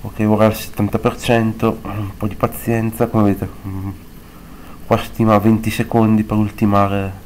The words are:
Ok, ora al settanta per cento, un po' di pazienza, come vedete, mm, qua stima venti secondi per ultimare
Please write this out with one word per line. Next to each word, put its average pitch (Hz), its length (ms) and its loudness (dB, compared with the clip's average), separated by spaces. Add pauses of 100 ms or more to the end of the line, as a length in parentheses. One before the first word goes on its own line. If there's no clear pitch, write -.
Ok, 107 260 -4
ora 107 200 4
al 107 100 4
settanta - 420 -2
per 120 180 -2
cento, 113 640 0
un 101 340 -8
po' 104 100 -6
di 101 80 -4
pazienza, 113 720 -2
come 110 180 2
vedete, 98 240 2 (180)
mm, 98 240 -8 (960)
qua - 120 4
stima 110 400 2
venti 110 320 2
secondi 110 540 2
per 110 120 -2
ultimare 101 760 0 (140)